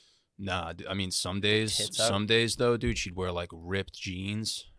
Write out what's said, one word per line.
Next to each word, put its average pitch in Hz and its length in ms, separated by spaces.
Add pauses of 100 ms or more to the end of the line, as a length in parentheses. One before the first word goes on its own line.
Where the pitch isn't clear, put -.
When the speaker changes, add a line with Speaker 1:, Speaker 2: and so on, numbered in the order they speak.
(380)
Speaker 1:
Nah, 90 360
dude, 92 140
I 95 60
mean, 95 180
some 92 300
days, 107 360
Speaker 2:
Tits - 220
out? 110 80
Speaker 1:
some 104 200
days 113 300
though, 120 200
dude, 113 220
she'd 87 160
wear, 90 160
like, 87 200
ripped 90 420
jeans 101 720 (140)